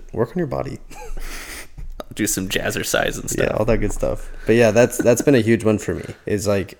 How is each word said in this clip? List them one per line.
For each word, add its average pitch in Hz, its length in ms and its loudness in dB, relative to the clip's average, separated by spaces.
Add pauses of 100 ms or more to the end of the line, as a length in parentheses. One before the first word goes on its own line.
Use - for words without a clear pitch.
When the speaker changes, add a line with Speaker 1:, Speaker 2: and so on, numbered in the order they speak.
(140)
Speaker 1:
Work - 160 -2
on - 80 -8
your 175 80 0
body. 127 320 -6 (680)
<laughs> - 680 -12
Speaker 2:
Do 104 140 -2
some 95 200 -2
jazzercise - 720 -2
and - 80 -10
stuff. - 220 0
Speaker 1:
Yeah, - 80 -2
all 110 80 2
that 113 140 4
good 104 120 0
stuff. - 380 -4 (160)
But 110 80 4
yeah, 117 160 6
that's, 120 300 4
that's 117 240 4
been 147 120 6
a 123 60 6
huge 110 220 2
one 107 160 4
for 87 160 -4
me. 78 100 -8 (220)
Is, 101 200 0
like, 101 320 -2